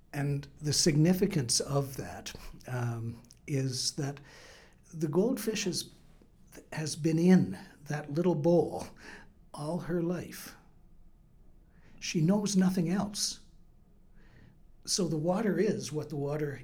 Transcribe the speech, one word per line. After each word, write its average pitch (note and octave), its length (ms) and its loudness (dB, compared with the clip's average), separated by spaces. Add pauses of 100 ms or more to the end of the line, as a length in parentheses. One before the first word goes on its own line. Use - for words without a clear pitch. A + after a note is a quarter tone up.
(140)
And C#3+ 340 -2 (140)
the D3+ 100 -2
significance D#3 880 2
of C#3 380 -2
that, - 340 -10 (380)
um, A#2+ 480 -4 (300)
is C3+ 440 -2
that C#3+ 280 -6 (760)
the D#3+ 140 -2
goldfish G#3 580 0
has, D#3+ 240 -4 (840)
has D3+ 240 -4
been D#3+ 240 2
in F3+ 360 6 (320)
that D3 240 -6
little F3 220 2
bowl D#3+ 540 4 (680)
all D3+ 240 -6
her E3+ 240 -2
life. - 540 -6 (1400)
She - 220 -2
knows G3 340 4
nothing F#3 340 4
else. - 520 -2 (1400)
So F3+ 220 0
the D#3 100 -2
water F3+ 420 2
is - 320 0
what D3 180 -4
the D#3+ 60 -6
water C#3+ 480 -4